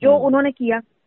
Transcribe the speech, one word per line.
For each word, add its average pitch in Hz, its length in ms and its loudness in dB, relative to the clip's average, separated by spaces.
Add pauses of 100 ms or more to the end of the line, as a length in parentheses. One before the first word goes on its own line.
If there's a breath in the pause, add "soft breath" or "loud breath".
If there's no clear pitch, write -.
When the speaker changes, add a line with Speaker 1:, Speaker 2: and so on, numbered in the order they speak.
Speaker 1:
जो 277 140 4
Speaker 2:
हम्म। 285 100 0
Speaker 1:
उन्होंने 277 260 0
किया। 226 300 -4 (260)